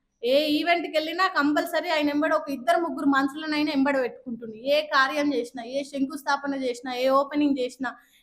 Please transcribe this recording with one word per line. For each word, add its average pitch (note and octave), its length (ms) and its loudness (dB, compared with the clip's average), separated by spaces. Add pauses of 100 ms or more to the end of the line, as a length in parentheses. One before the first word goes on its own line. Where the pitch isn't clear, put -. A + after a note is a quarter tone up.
(240)
ఏ C#4 200 4
ఈవెంట్కి E4 520 0
వెళ్ళినా E4 300 0
కంపల్సరీ E4 640 0
ఆయన D4+ 180 2
ఎంబడి D4+ 260 0
ఒక D#4 160 -2
ఇద్దరు E4 300 2
ముగ్గురు C4+ 260 -2
మంత్రులనైనా D4 640 0
ఎంబడి C4+ 260 2
పెట్టుకుంటుంది. A#3 720 -6
ఏ D4 100 4
కార్యం D4 540 2
చేసినా, A#3+ 300 -4
ఏ C4+ 180 -4
శంకుస్థాపన C#4 720 -2
చేసినా, B3+ 400 -4
ఏ B3+ 140 0
ఓపెనింగ్ C#4 500 4
చేసినా, B3 320 -4 (320)